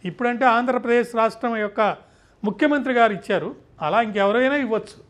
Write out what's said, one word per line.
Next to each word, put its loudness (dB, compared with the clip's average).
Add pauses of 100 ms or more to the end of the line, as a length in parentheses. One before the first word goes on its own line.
ఇప్పుడంటే -2
ఆంధ్రప్రదేశ్ 0
రాష్ట్రం -2
యొక్క -4 (600)
ముఖ్యమంత్రి 0
గారు 4
ఇచ్చారు, -4 (260)
అలా 0
ఇంకెవరైనా 0
ఇవ్వచ్చు -4